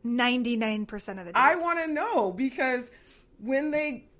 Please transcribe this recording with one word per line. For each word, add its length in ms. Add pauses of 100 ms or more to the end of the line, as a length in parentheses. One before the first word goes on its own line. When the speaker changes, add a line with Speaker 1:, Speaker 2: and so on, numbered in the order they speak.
Speaker 1:
ninety-nine 840
percent 320
of 80
the 80
Speaker 2:
I 200
Speaker 1:
dates. 100
Speaker 2:
wanna 240
know, 420
because 580 (520)
when 320
they 340 (120)